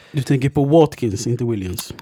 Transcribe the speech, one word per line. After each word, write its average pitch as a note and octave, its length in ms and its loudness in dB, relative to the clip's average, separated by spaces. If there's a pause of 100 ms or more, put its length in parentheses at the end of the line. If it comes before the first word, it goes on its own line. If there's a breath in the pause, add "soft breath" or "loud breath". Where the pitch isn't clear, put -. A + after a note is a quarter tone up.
(120)
Du C#3 100 -2
tänker C3+ 280 0
på C#3+ 160 0
Watkins, C#3 600 2
inte A#2+ 180 -2
Williams. F#2+ 560 -6